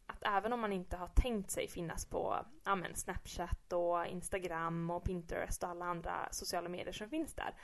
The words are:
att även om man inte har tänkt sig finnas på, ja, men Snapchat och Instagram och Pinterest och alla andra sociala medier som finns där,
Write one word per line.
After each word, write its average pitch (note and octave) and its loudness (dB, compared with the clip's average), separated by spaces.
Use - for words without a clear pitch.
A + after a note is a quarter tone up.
att - -8
även G#3 4
om A#3+ 0
man G#3+ 2
inte F3+ -2
har F3+ -6
tänkt A3 4
sig - 0
finnas E3+ -4
på, - 2
ja, G3 4
men E3+ -2
Snapchat - -4
och F3 4
Instagram E3+ 0
och F3+ -2
Pinterest F3 -2
och F#3 0
alla F3 -4
andra F3 -2
sociala F3 -2
medier - -4
som G#3+ -6
finns D#4 -2
där, - -4